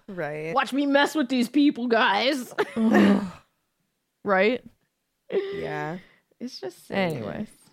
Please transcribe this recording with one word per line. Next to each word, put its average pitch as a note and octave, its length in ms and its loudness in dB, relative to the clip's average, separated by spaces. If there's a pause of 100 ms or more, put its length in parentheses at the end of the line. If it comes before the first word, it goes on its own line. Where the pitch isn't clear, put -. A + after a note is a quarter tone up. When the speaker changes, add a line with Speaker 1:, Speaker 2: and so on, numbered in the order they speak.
Speaker 1:
Right. D#3 460 -8
Speaker 2:
Watch C4 200 0
me C#4+ 120 0
mess C#4+ 300 4
with D4 140 0
these B3 200 0
people, C#4+ 380 2
guys. A#3 680 0 (120)
<laughs> - 100 -12
Speaker 3:
Ugh. G#3 480 4 (1000)
Right? G3+ 400 2 (920)
Speaker 1:
Yeah. D3+ 420 -6 (420)
Speaker 2:
It's B3 200 -12
just - 320 -14
Speaker 3:
Anyway, E3+ 300 -2
Speaker 2:
silliness. - 280 -8 (240)